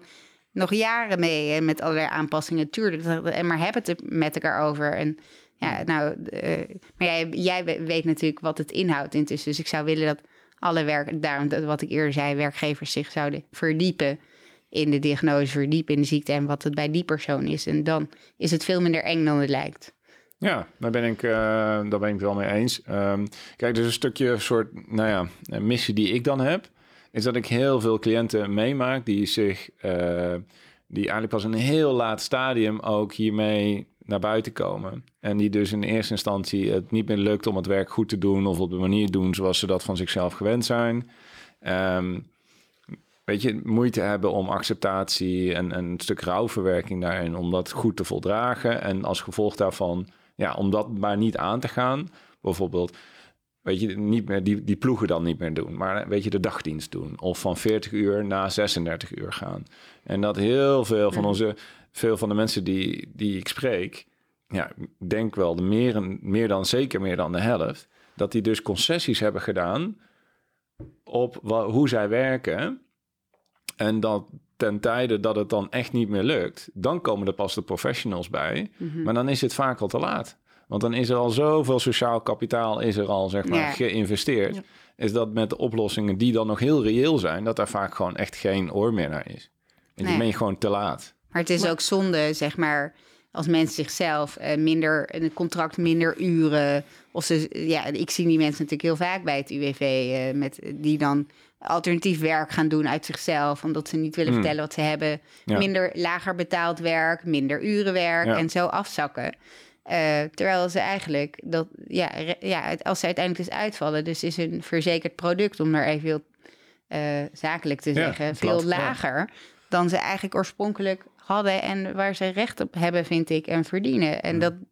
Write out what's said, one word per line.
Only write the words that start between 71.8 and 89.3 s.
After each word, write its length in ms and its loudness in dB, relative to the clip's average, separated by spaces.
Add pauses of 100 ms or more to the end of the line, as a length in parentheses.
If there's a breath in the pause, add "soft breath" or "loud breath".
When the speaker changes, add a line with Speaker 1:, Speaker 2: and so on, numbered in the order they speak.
Speaker 2:
zij 200 2
werken. 720 0 (920)
En 240 0
dat 240 0 (340)
ten 220 0
tijde 400 2
dat 160 0
het 140 0
dan 220 0
echt 200 -4
niet 180 2
meer 140 0
lukt, 500 -2
dan 280 -2
komen 260 0
er 60 2
pas 220 -4
de 60 -2
professionals 680 -4
bij. 480 -4
Speaker 1:
Mhm. 260 -6
Speaker 2:
Maar 100 0
dan 160 2
is 120 0
het 120 2
vaak 260 0
al 80 0
te 120 -2
laat. 380 -4 (300 soft breath)
Want 140 -2
dan 120 2
is 160 2
er 60 4
al 140 4
zoveel 500 4
sociaal 420 2
kapitaal 580 0
is 180 2
er 100 2
al, 220 2
zeg 160 -2
maar, 140 2
Speaker 1:
Ja. 120 0
Speaker 2:
geïnvesteerd. 840 0
Speaker 3:
Ja. 60 -10 (340 soft breath)
Speaker 2:
Is 180 -2
dat 200 0
met 160 0
de 80 -4
oplossingen 600 0
die 140 4
dan 160 2
nog 120 -2
heel 240 4
reëel 340 4
zijn, 260 0
dat 120 0
daar 140 0
vaak 260 -2
gewoon 200 -2
echt 200 -4
geen 380 0
oor 200 2
meer 160 0
naar 200 -6
is. 200 -16 (260)